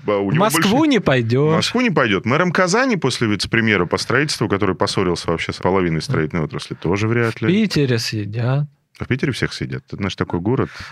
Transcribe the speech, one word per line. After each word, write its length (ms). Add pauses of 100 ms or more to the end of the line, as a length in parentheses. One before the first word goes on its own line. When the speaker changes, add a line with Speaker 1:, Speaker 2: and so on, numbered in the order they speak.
Speaker 1:
а, 120
у 120
Speaker 2:
В 40
Speaker 1:
него 100
Speaker 2:
Москву 340
Speaker 1:
больше 120
Speaker 2:
не 100
пойдешь. 520
Speaker 1:
В 40
Москву 240
не 100
пойдет. 340
Мэром 280
Казани 440
после 300
вице-премьера 600
по 120
строительству, 500
который 280
поссорился 520
вообще 240
с 40
половиной 460
строительной 420
отрасли, 320
тоже 320
вряд 260
Speaker 2:
В 80
Speaker 1:
ли. 100 (120)
Speaker 2:
Питере 340
съедят. 680 (340)
Speaker 1:
В 60
Питере 260
всех 200
съедят. 360
Это, 80
знаешь, 180
такой 240
город. 300 (240)